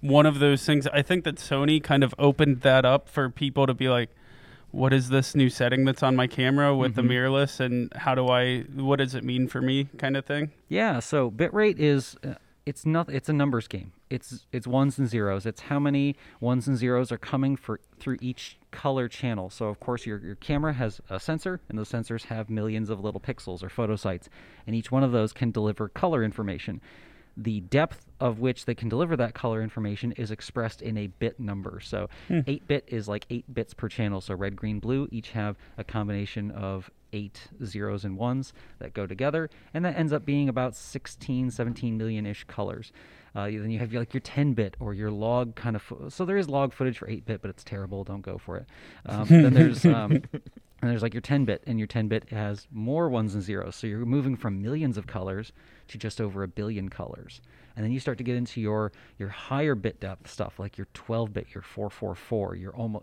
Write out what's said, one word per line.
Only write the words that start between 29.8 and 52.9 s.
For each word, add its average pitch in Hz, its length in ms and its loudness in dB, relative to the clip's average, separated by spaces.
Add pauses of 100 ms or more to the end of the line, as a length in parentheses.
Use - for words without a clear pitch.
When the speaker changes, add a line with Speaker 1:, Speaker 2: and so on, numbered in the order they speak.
Speaker 2:
is 107 180 -6
expressed - 520 -6
in 110 160 -4
a 104 80 -4
bit 113 340 -6
number. 101 400 -6
So 98 300 -6 (180)
Speaker 1:
Hmm. 170 180 2
Speaker 2:
eight 139 220 -4
bit 147 200 -2
is, 107 200 -6
like, 104 220 -6
eight 120 220 -6
bits 113 200 -6
per - 160 -8
channel. 101 320 -2
So 98 140 -8
red, 98 200 -4
green, 107 240 -4
blue 131 320 -2
each 113 200 -10
have 104 260 -4 (220)
a 110 60 -10
combination 104 640 -4
of 95 400 -8 (240)
eight 104 340 -12 (160)
zeros 101 400 -6
and 95 140 -6
ones 123 340 -2 (260)
that - 140 -12
go 101 140 -6
together, 147 420 -2 (240)
and 160 140 -4
that 165 120 -2
ends 156 140 0
up 151 140 -2
being 143 240 2
about 123 260 -2
sixteen, - 760 -6
seventeen 117 460 -4
million-ish 107 480 -4
colors. - 480 -8 (420)
Uh, 101 120 -4
then 107 240 -4
you 110 80 -2
have, 113 160 -4
like, 117 180 -4
your 131 80 -4
ten 143 320 0
bit 107 260 0
or 107 140 -6
your 107 180 -4
log 113 440 0
kind 117 200 -4
of 104 60 -4
fo-, - 300 -12
so 180 160 -4
there 196 100 0
is 180 140 0
log 139 240 2
footage 127 240 0
for - 100 -10
eight 104 160 -6
bit, 110 160 -4
but 98 80 -8
it's - 160 -12
terrible. 98 400 -8
Don't 98 160 -8
go 95 160 -10
for 90 220 -10
it. - 80 -12 (400)
Um, 104 200 -2
then 147 280 12
there's, 151 320 8
um, 117 260 6
Speaker 1:
<laughs> - 200 0
Speaker 2:
and - 580 -6
there's, 117 120 0
like, 110 120 -2
your 117 80 -6
ten 139 240 2
bit, 104 200 -2
and 113 120 -2
your 107 100 -2
ten 110 200 0
bit 107 200 -2
has 104 420 -6
more 139 380 -2